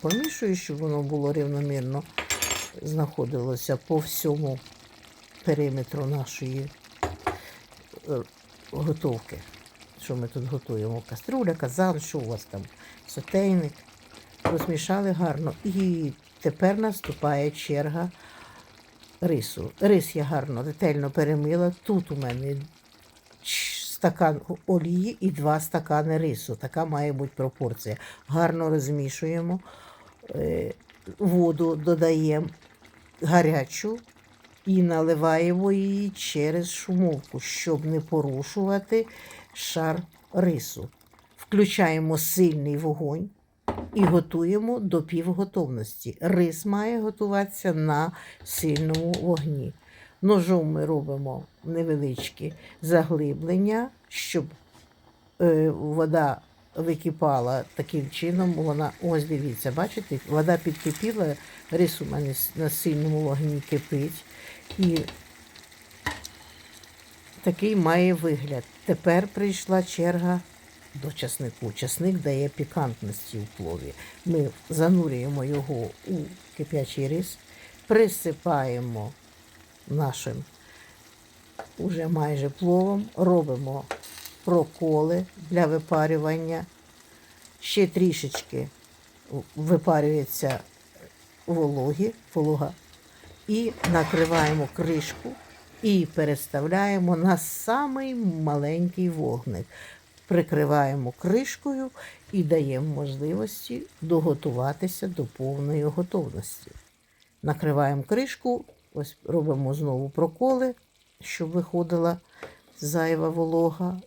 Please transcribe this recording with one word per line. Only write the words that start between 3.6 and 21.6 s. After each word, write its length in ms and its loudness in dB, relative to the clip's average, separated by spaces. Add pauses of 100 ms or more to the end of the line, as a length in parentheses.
по 200 0
всьому 640 -2 (840)
периметру 640 0
нашої, 640 -4 (1400)
е, 20 -4 (600)
готовки, 640 -4 (640)
що 120 -6
ми 120 -4
тут 160 -6
готуємо. 640 -4
Каструля, 440 -2
казан, 460 0
що 200 -6
у 80 -4
вас 180 -6
там, 160 -10 (460)
сотейник. 640 0 (720)
Розмішали 680 0
гарно. 420 0 (100)
І 480 0 (280)
тепер 380 2
наступає 720 0
черга 600 -2 (1120)
рису. 580 -2
Рис 360 6
я 80 0
гарно, 400 -2
ретельно 480 0
перемила. 640 2 (100)